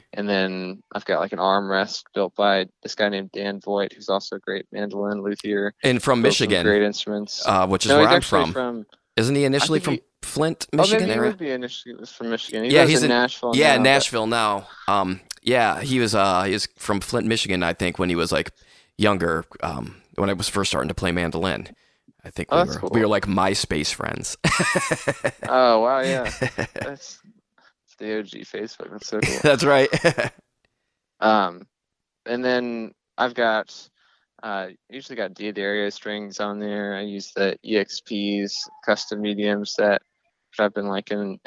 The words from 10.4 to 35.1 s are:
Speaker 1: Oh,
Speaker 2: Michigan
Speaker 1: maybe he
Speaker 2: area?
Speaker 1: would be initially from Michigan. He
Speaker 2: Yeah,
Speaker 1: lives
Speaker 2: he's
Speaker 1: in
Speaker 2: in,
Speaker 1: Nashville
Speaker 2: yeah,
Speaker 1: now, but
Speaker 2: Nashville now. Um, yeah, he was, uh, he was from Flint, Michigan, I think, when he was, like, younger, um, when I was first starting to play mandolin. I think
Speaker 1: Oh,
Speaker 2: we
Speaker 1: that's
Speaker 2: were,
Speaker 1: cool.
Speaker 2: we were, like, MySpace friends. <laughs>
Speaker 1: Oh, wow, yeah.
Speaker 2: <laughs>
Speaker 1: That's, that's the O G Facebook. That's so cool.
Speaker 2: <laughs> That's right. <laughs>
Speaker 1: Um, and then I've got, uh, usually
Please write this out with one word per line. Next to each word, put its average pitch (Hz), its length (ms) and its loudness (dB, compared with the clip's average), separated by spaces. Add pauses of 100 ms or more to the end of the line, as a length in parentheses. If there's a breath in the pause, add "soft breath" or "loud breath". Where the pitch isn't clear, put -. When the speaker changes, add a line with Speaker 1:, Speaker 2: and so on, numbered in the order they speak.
Speaker 1:
Oh, 143 40 0
Speaker 2:
Michigan 196 320 4
Speaker 1:
maybe - 60 0
he 113 40 0
Speaker 2:
area? 120 120 2
Speaker 1:
would 196 80 -6
be 156 120 -6
initially 123 560 -10
from 117 240 -10
Michigan. 113 320 -4
He 123 80 -2
Speaker 2:
Yeah, 143 120 6
Speaker 1:
lives 135 80 6
Speaker 2:
he's 156 120 4
Speaker 1:
in 147 80 2
Speaker 2:
in, 120 60 4
Speaker 1:
Nashville 123 400 0
Speaker 2:
yeah, 147 160 6
Speaker 1:
now, 127 60 4
but 123 40 2
Speaker 2:
Nashville 131 460 2
now. 107 400 -2 (180)
Um, 95 340 0 (220)
yeah, 113 380 2
he 131 180 0
was, 113 160 2
uh, 98 300 4
he 98 80 0
was 104 240 -2
from 101 240 -2
Flint, 117 260 -2
Michigan, 98 380 0
I 85 80 2
think, 87 260 -2
when 90 100 0
he 87 60 0
was, 85 160 0
like, 80 220 -2 (440 soft breath)
younger, 87 480 2 (200)
um, 69 320 -8 (180)
when 98 160 0
I 101 40 -2
was 95 140 -4
first 98 220 -2
starting 69 160 0
to 82 80 -4
play 92 160 -2
mandolin. 85 640 -2 (500 soft breath)
I - 60 -18
think - 220 -8
Speaker 1:
Oh, 156 60 4
Speaker 2:
we 175 100 4
Speaker 1:
that's - 80 -8
Speaker 2:
were, - 60 -10
Speaker 1:
cool. 87 100 -6
Speaker 2:
we 117 80 4
were, 110 80 4
like, 101 180 2
MySpace 95 640 0
friends. - 500 -6
<laughs> - 1080 0
Speaker 1:
Oh, 123 320 6
wow, 131 220 2
yeah. 131 280 0
Speaker 2:
<laughs> - 100 -10 (340)
Speaker 1:
That's, - 440 -12
that's - 20 -20 (800 soft breath)
the 107 160 -8
O 107 80 -4
G - 200 -18
Facebook. - 500 -12
That's 104 160 -14
so - 120 -4
cool. - 180 -2
Speaker 2:
<laughs> - 40 -4
That's 139 220 4
right. 139 240 6 (140)
<laughs> 123 300 2 (880)
Speaker 1:
Um, 98 460 2 (600)
and 120 180 -4
then 120 480 -2 (260)
I've 120 160 0
got, 113 540 -2 (540)
uh, 98 260 -8 (200)
usually 131 280 -16